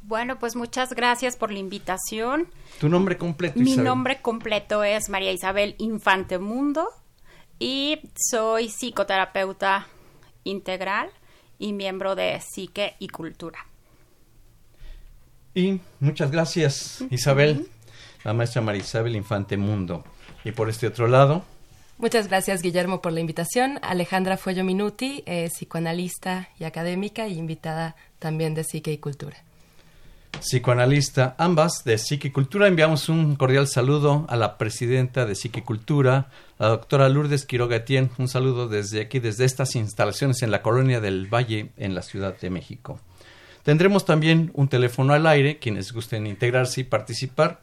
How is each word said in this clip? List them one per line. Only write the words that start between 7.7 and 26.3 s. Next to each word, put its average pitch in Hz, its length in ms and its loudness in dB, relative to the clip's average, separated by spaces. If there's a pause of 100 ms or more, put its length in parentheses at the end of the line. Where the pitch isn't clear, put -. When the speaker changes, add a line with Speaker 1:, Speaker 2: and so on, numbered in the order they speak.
Speaker 1:
soy 226 540 0
psicoterapeuta 196 1160 -2 (580)
integral 190 680 -6 (480)
y 208 140 -6
miembro 190 420 -4
de 180 260 -4
Psique 196 560 -8
y 190 120 -12
Cultura. - 580 -14 (1900)
Speaker 2:
Y 185 260 0 (200)
muchas 143 320 0
gracias, 160 680 0
Speaker 1:
Ujú. 254 120 -6
Speaker 2:
Isabel, 143 540 2 (560)
la 107 100 -2
maestra 117 280 0
María 104 200 -2
Isabel 113 340 -2
Infante 98 420 -4
Mundo. 98 460 -2 (400)
Y 107 100 -6
por 110 160 -2
este 110 180 -4
otro 113 200 0
lado. 139 360 6 (540)
Speaker 3:
Muchas 220 320 0
gracias, 196 320 0
Guillermo, 180 400 0
por 175 100 -2
la 165 80 -2
invitación. 170 640 -2
Alejandra 185 540 -2
Fuello 190 260 -4
Minuti, 208 640 -2
eh, 170 260 -4
psicoanalista 175 1040 -6